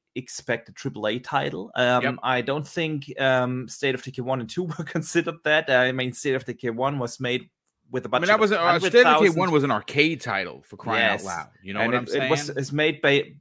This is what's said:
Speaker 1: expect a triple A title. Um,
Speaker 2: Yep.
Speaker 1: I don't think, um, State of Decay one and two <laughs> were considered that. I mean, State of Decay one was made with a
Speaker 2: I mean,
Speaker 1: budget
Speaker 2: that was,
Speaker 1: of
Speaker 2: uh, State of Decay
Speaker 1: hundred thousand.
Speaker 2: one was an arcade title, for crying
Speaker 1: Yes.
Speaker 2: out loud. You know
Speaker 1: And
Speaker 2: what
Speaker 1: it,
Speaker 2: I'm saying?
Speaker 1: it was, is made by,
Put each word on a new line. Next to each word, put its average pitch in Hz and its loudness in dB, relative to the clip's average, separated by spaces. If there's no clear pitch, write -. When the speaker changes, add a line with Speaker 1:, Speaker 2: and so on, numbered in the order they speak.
Speaker 1:
expect - -6
a - -20
triple 107 -6
A 110 0
title. 143 -4
Um, 123 2
Speaker 2:
Yep. 127 -2
Speaker 1:
I 123 0
don't 139 -4
think, 156 -6
um, 127 2
State 135 -2
of - -10
Decay 131 -10
one 131 -2
and 113 -8
two 180 -4
<laughs> 156 -6
were 170 -8
considered 165 -2
that. 156 2
I 127 4
mean, 127 -4
State 135 -2
of 131 -4
Decay 120 -6
one 131 -2
was 120 -6
made 123 -4
with 123 -4
a 110 -12
Speaker 2:
I 123 2
mean, - 2
Speaker 1:
budget 175 0
Speaker 2:
that 214 4
was, 208 4
Speaker 1:
of 175 2
Speaker 2:
uh, 170 4
State 185 0
of 170 2
Decay 240 8
Speaker 1:
hundred 156 8
thousand. 165 2
Speaker 2:
one 180 2
was 147 4
an 139 0
arcade 147 0
title, 90 -4
for - -20
crying 113 -2
Speaker 1:
Yes. 98 0
Speaker 2:
out 95 -8
loud. 85 -6
You 95 -12
know 107 -4
Speaker 1:
And 117 2
Speaker 2:
what 127 2
Speaker 1:
it, - 0
Speaker 2:
I'm 120 -6
saying? 139 -2
Speaker 1:
it 131 -2
was, 147 -2
is 139 -6
made 151 0
by, 143 2